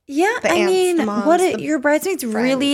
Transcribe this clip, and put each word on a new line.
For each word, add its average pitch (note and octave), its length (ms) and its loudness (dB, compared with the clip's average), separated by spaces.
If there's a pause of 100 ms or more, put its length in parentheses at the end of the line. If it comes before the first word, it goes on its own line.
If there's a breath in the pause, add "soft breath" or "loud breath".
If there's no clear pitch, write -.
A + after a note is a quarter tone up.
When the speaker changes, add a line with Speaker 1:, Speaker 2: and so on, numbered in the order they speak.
Speaker 1:
Yeah, D4 200 0 (160)
Speaker 2:
The D#4 80 0
Speaker 1:
I E4 60 2
Speaker 2:
aunts, F4+ 160 2
Speaker 1:
mean, F4+ 240 2
Speaker 2:
the C#4 100 0
moms, G#3 200 -2
Speaker 1:
what F4 140 4
it, E4 180 0
Speaker 2:
the - 40 -8
Speaker 1:
your D4+ 160 -2
bridesmaids D4+ 460 -2
really, B3+ 500 0